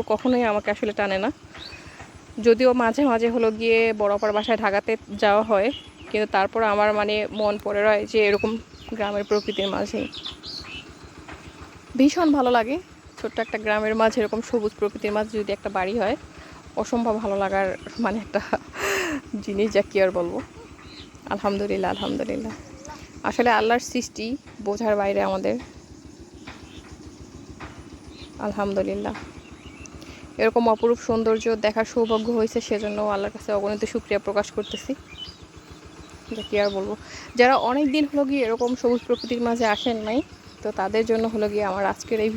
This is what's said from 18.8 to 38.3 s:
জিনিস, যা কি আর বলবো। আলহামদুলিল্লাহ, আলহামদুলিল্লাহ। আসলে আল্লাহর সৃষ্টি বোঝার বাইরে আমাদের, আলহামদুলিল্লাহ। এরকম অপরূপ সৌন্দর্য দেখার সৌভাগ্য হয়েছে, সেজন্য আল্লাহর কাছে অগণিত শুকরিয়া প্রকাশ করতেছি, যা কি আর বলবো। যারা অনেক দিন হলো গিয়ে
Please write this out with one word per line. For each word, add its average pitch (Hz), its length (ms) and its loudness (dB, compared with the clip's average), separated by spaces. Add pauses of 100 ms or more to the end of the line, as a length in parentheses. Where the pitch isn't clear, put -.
জিনিস, 202 320 0
যা 202 160 6
কি - 120 -2
আর 185 100 4
বলবো। 180 280 -2 (920)
আলহামদুলিল্লাহ, 196 600 0
আলহামদুলিল্লাহ। 202 600 -4 (720)
আসলে 233 260 2
আল্লাহর 226 420 4
সৃষ্টি 220 340 -6 (380)
বোঝার 208 320 0
বাইরে 202 260 2
আমাদের, 196 340 0 (2750)
আলহামদুলিল্লাহ। 202 760 -4 (1200)
এরকম 226 300 4
অপরূপ 233 320 4
সৌন্দর্য 220 460 0 (160)
দেখার 214 320 2
সৌভাগ্য 220 380 2
হয়েছে, 226 300 0
সেজন্য 208 400 -2
আল্লাহর 208 340 0
কাছে - 180 -8
অগণিত 202 320 0
শুকরিয়া 208 340 -2
প্রকাশ 208 320 0
করতেছি, - 400 -6 (1400)
যা 220 120 -8
কি - 160 -4
আর 202 140 4
বলবো। 196 200 -4 (420)
যারা 247 220 8
অনেক 277 340 2
দিন 302 140 2
হলো 285 200 0
গিয়ে 277 180 0